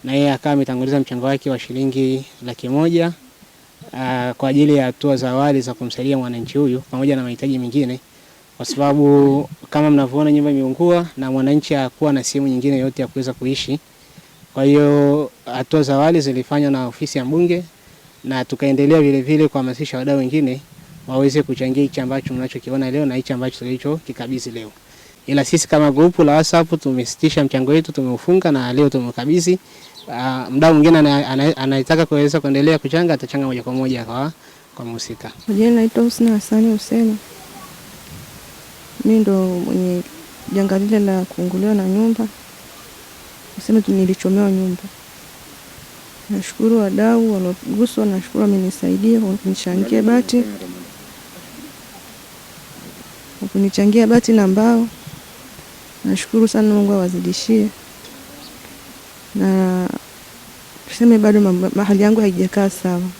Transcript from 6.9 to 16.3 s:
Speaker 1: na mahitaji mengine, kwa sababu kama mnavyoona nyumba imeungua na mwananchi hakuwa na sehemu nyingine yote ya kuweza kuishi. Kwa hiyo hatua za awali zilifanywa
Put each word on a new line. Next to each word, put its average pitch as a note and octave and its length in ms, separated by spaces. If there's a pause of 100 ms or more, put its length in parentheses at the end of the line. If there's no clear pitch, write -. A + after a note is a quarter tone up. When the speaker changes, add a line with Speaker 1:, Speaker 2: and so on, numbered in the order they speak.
Speaker 1:
na C3 60
mahitaji B2+ 360
mengine, B2+ 420 (560)
kwa - 100
sababu C#3+ 800 (220)
kama D3+ 200
mnavyoona C#3+ 420
nyumba D3 180
imeungua E3 560 (100)
na C3 140
mwananchi C#3 440
hakuwa C#3 380
na C3 120
sehemu C#3 240
nyingine C3 300
yote C3 240
ya A#2+ 60
kuweza C3 240
kuishi. C3+ 460 (760)
Kwa C3+ 100
hiyo C#3+ 680 (140)
hatua B2+ 380
za C3+ 120
awali D#3 260
zilifanywa C#3 500